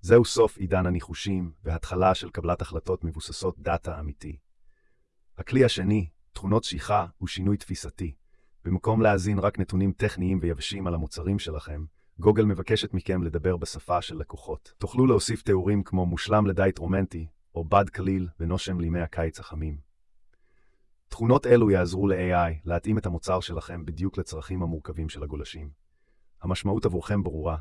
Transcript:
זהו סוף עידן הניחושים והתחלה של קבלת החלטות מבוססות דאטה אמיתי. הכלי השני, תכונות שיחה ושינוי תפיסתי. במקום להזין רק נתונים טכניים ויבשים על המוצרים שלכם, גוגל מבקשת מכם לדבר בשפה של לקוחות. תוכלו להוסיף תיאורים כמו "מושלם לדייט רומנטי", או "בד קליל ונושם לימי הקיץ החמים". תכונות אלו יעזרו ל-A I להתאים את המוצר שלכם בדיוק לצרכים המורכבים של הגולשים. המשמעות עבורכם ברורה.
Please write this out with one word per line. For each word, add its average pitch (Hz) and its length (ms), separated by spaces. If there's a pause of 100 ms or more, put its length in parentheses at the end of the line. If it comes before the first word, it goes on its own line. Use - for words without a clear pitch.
זהו 113 240
סוף - 320
עידן 92 280
הניחושים 90 640 (120)
והתחלה 90 520
של 87 140
קבלת - 320
החלטות - 420
מבוססות 80 560
דאטה 82 400
אמיתי. 76 380 (1000)
הכלי 131 280
השני, 98 440 (240)
תכונות 104 300
שיחה 92 420 (180)
ושינוי 95 340
תפיסתי. - 580 (500)
במקום 101 360
להזין 101 380
רק 101 200
נתונים 95 320
טכניים 92 500
ויבשים 90 460
על 87 80
המוצרים 82 440
שלכם, 78 460 (340)
גוגל 107 260
מבקשת 101 480
מכם 92 300
לדבר 85 340
בשפה 87 440
של - 160
לקוחות. - 600
תוכלו - 280
להוסיף 117 360
תיאורים 101 420
כמו 92 220
"מושלם 101 420
לדייט 95 300
רומנטי", 90 500 (280)
או 82 100
"בד 101 240
קליל 95 380 (120)
ונושם 90 400
לימי 85 220
הקיץ 82 380
החמים". 78 480 (1200)
תכונות 123 380
אלו 117 240
יעזרו 92 360
ל-A 90 440
I 78 120
להתאים 87 340
את 107 80
המוצר 92 340
שלכם 82 460
בדיוק 85 320
לצרכים 87 460
המורכבים 80 460
של - 140
הגולשים. 73 460 (720)
המשמעות 95 440
עבורכם 92 380
ברורה. 80 380